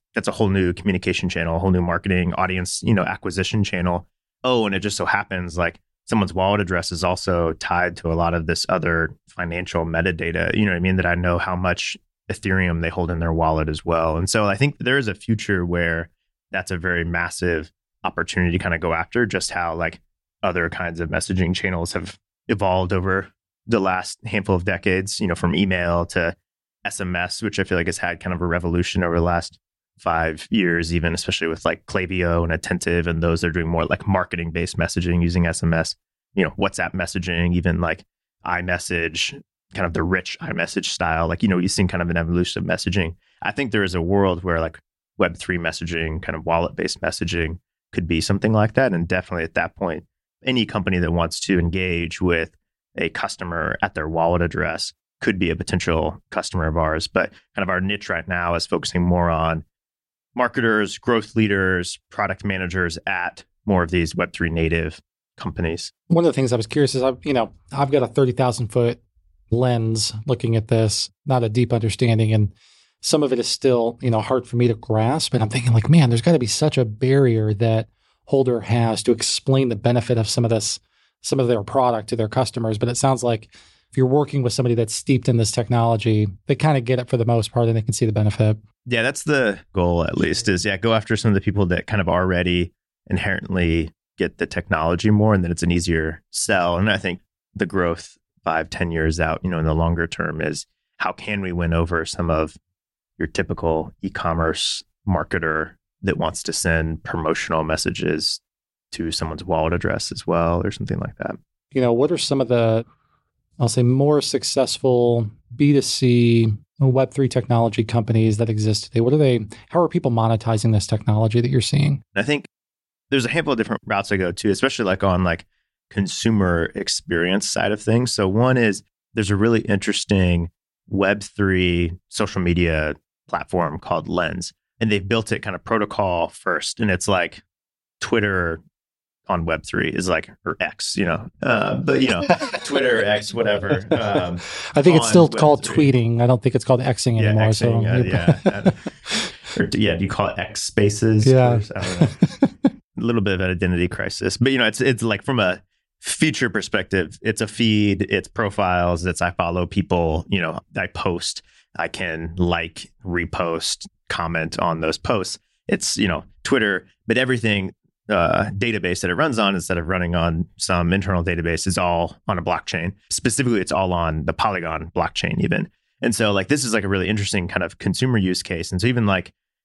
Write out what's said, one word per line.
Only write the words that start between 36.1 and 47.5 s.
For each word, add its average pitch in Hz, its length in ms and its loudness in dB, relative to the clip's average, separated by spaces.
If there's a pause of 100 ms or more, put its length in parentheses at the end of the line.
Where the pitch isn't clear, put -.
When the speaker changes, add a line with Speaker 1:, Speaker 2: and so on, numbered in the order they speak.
Speaker 1:
you 95 80 2
know, 78 80 -2
WhatsApp 92 420 -4
messaging, 87 640 -2
even, 85 260 0
like, 82 220 -4 (420)
iMessage, 87 960 -4 (320)
kind 95 140 -2
of 82 60 -4
the 92 100 -2
rich 90 360 -4
iMessage - 460 -6
style. 82 420 -2
Like, 87 140 -2
you 101 80 2
know, 90 80 2
you've 90 140 0
seen 98 160 2
kind 87 160 -2
of 85 80 -2
an 82 40 -2
evolution 85 460 0
of 87 80 -6
messaging. 87 460 -2 (260)
I 90 100 -2
think 131 200 -4
there 104 120 2
is 92 120 -2
a 85 60 -2
world 92 420 2
where, 85 180 0
like, 82 160 -6 (400)
Web 87 180 0
three - 220 -4
messaging, 82 640 -4
kind 80 140 -6
of 80 100 -8
wallet-based 82 560 -2
messaging 85 560 -2 (340)